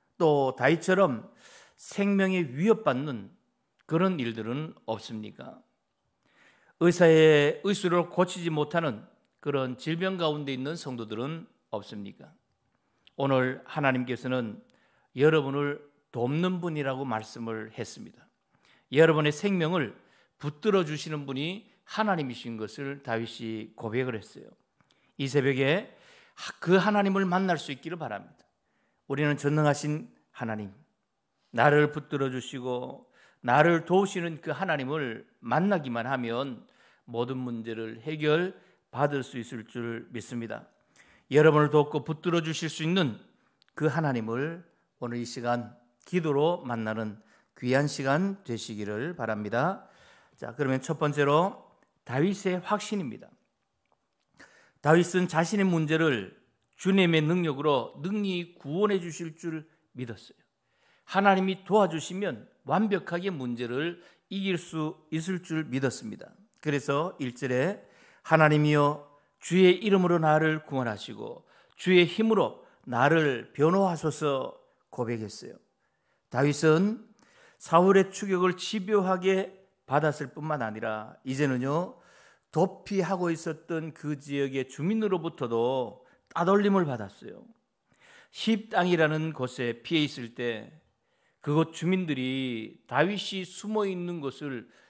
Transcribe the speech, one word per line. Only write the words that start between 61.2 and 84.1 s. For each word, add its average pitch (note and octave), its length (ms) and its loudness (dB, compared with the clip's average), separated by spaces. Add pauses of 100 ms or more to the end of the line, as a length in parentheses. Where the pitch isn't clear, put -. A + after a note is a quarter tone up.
도와주시면 F3 840 0 (160)
완벽하게 F#3 680 0
문제를 B2+ 720 -6 (260)
이길 F#3+ 280 -2
수 D#3+ 400 -6 (140)
있을 E3+ 320 -4
줄 D#3+ 220 -4
믿었습니다. B2 680 -4 (300)
그래서 D3 580 -2
일 B2 160 -6
절에 C3+ 500 -2 (380)
"하나님이여, D3+ 880 4 (300)
주의 F3+ 340 6
이름으로 F#3 440 2
나를 D#3 460 2
구원하시고 A2 840 -8 (300)
주의 F3+ 300 6
힘으로 G#3 580 0 (220)
나를 C3+ 680 2
변호하소서." D#3 1040 0 (320)
고백했어요. A2+ 640 -8 (800)
다윗은 D#3 760 2 (520)
사울의 F#3+ 540 6
추격을 F#3 440 0
집요하게 F#3+ 1000 0 (280)
받았을 D3 460 0
뿐만 D3+ 300 -6
아니라 A2 640 -6
이제는요, C3+ 760 -2 (520)
도피하고 F3+ 800 -2
있었던 E3 640 -6
그 D3 240 -8